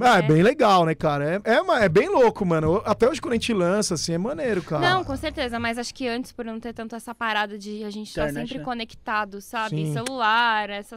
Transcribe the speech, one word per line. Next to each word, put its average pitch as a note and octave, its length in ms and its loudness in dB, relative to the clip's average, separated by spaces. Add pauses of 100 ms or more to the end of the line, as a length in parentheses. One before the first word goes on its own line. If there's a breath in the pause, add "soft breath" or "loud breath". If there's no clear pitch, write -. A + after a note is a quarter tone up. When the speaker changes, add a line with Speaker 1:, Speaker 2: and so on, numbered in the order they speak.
Speaker 1:
ah, A#3+ 160 6
é - 40 6
Speaker 2:
É. - 20 4
Speaker 1:
bem D#3 220 6
legal, G#3+ 420 4
né, D#3+ 80 0
cara? D#3 500 -2
É, A3 100 2
é, D#4+ 100 4
ma-, D#4+ 160 2
é G3 80 4
bem G#3 200 4
louco, A#3+ 380 4
mano. E3 380 2
Até A3 240 2
hoje D4 120 -2
quando D4 120 -4
a A#3 40 2
gente A3+ 160 -2
lança, F#3+ 420 0
assim, D#3+ 180 -4
é E3 60 -2
maneiro, B3 440 -4
cara. E3 260 0
Speaker 2:
Não, F#4 140 2
com C4+ 140 -8
certeza, C4+ 420 -6
mas A#3 180 -4
acho A#3+ 160 -8
que C4 140 -8
antes, A#3+ 240 -6
por A#3+ 140 -12
não A3+ 160 -10
ter A#3 120 -12
tanto A3+ 220 -12
essa A3+ 180 -14
parada G#3+ 460 -2
de G#3 240 -10
a G#3 80 -8
gente G#3+ 240 -12
tá D#3+ 80 -2
Speaker 3:
Internet, D3 240 -4
Speaker 2:
sempre C4 120 -8
Speaker 3:
né? C#4+ 60 -10
Speaker 2:
conectado, A3 760 -6
sabe? A3 460 -4
Speaker 1:
Sim. D3+ 80 -2
Speaker 2:
Celular, A3+ 760 0
essa, G#3 260 -12